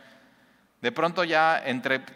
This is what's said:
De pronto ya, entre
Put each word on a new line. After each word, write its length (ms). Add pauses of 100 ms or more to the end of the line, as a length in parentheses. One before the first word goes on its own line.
(800)
De 120
pronto 320
ya, 380
entre 400 (140)